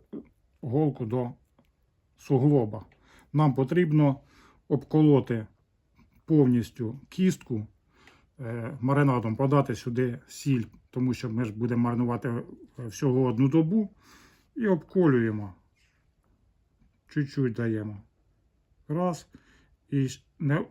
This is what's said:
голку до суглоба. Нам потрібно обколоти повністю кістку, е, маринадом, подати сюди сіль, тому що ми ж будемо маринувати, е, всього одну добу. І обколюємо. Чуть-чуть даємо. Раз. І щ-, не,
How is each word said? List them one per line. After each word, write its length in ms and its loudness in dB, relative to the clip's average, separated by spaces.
голку 460 -2
до 260 -4
суглоба. 680 2
Нам 220 4
потрібно 680 2
обколоти 760 2
повністю 840 2
кістку, 580 -2
е, 400 -10
маринадом, 560 0
подати 380 0
сюди 440 -4
сіль, 360 -4
тому 240 -2
що 160 -8
ми 140 -4
ж 80 -6
будемо 300 -2
маринувати, 460 -2
е, 140 -6
всього 380 0
одну 240 2
добу. 460 0
І 120 -4
обколюємо. 880 0
Чуть-чуть 460 -2
даємо. 500 -4
Раз. 400 -4
І 200 0
щ-, 140 -14
не, 320 -2